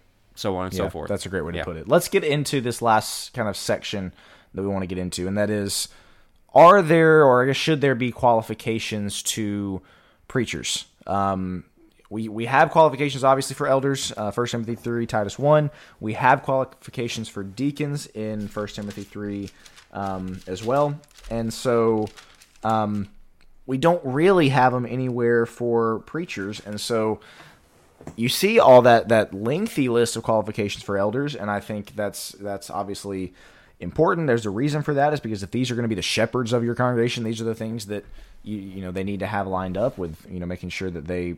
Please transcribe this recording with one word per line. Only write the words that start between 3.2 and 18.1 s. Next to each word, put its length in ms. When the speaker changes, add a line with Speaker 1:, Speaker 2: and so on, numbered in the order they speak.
Speaker 2:
kind 140
of 80
section 560
that 80
we 60
wanna 200
get 100
into, 280
and 120
that 120
is, 380
are 280
there, 440
or 180
I 20
guess 120
should 240
there 120
be 180
qualifications 1120
to 600
preachers? 580
Um, 600
we, 180
we 200
have 240
qualifications, 520
obviously, 300
for 140
elders, 500
uh, 140
First 220
Timothy 200
three, 320
Titus 320
one. 320
We 140
have 280
qualifications 880
for 140
deacons 640
in 400